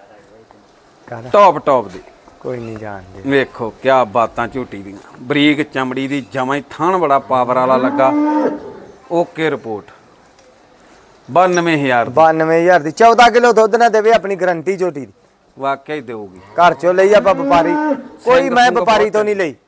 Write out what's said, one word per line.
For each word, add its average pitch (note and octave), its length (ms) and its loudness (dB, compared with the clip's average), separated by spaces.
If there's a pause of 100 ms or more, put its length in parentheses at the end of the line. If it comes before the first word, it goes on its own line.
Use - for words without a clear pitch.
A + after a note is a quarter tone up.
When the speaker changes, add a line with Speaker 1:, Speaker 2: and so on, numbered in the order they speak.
(1080)
Speaker 1:
ਕਾਹਦਾ? A#2 220 -16
Speaker 2:
ਟੌਪ, G3+ 280 4
ਟੌਪ B2+ 300 -2
ਦੇ। F2+ 120 -18 (400)
Speaker 1:
ਕੋਈ B2+ 180 -10
ਨਹੀਂ A2+ 200 -12
ਜਾਣਦੇ। G2 520 -14
Speaker 2:
ਵੇਖੋ B2 440 -2 (100)
ਕਿਆ C3 200 2
ਬਾਤਾਂ A2+ 440 -4
ਝੋਟੀ G#2 360 -12
ਦੀਆਂ, G2 140 -18 (240)
ਬਰੀਕ C#3+ 500 -2
ਚਮੜੀ C3 360 -6
ਦੀ, C#3 260 -6
ਜਮਾਂ C3 220 -4
ਹੀ C#3 140 -6
ਥਣ F#3 280 -2
ਬੜਾ C#3+ 220 2
ਪਾਵਰ B2+ 360 -2
ਵਾਲਾ B2+ 220 2
ਲੱਗਾ। C#3 360 0 (1000)
ਓਕੇ E3 400 -2
ਰਿਪੋਰਟ। A2 340 -10 (1500)
ਬਾਨਵੇਂ E3+ 520 0
ਹਜ਼ਾਰ B2 220 0
ਦੀ। B2+ 80 -10
Speaker 1:
ਬਾਨਵੇਂ D#3+ 480 2
ਹਜ਼ਾਰ F3 180 4
ਦੀ। D3+ 120 -6
ਚੌਦਾਂ A#3 400 6
ਕਿਲੋ A#3+ 200 4
ਦੁੱਧ A3 240 2
ਨਾ A#3 140 4
ਦੇਵੇ, G#3+ 240 2
ਆਪਣੀ G3 220 0
ਗਾਰੰਟੀ F3 420 -4
ਝੋਟੀ D#3 280 -6
ਦੀ। G2 80 -20 (460)
Speaker 2:
ਵਾਕਿਆ C3+ 360 -6
ਹੀ D3 60 -10
ਦੇਊਗੀ। G#2+ 380 -14
Speaker 1:
ਘਰ E3+ 340 2
ਚੋਂ E3+ 200 0
ਲਈ F#3+ 200 4
ਆਪਾਂ G3 220 4
ਵਪਾਰੀ। F3 380 0 (520)
ਕੋਈ B3+ 160 4
Speaker 2:
ਸਿੰਘ C4 140 -2
Speaker 1:
ਮੈਂ B3 120 4
Speaker 2:
ਸਿੰਘ A#3 120 0
Speaker 1:
ਵਪਾਰੀ G#3 240 2
ਤੋਂ G#3+ 80 -2
Speaker 2:
ਬਹੁਤ G#3+ 140 0
Speaker 1:
ਨਹੀਂ G#3 100 -2
ਲਈ। E3+ 200 -4 (120)